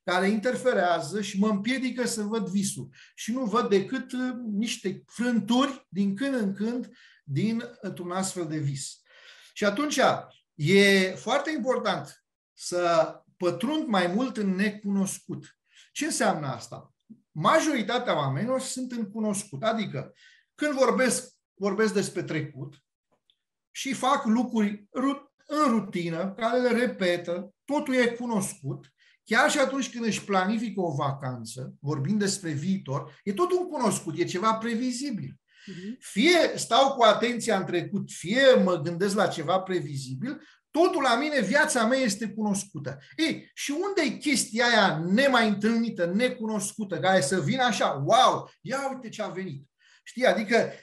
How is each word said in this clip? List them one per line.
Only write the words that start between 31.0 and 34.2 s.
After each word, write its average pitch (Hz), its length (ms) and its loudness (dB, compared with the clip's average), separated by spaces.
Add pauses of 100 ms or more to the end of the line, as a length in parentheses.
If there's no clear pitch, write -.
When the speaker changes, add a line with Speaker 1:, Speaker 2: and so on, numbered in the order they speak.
Speaker 1:
vorbind 147 380 -2
despre 190 320 -2
viitor, 143 760 -4
e 202 80 -4
totul 359 360 0
cunoscut, 208 500 -2
e 175 60 2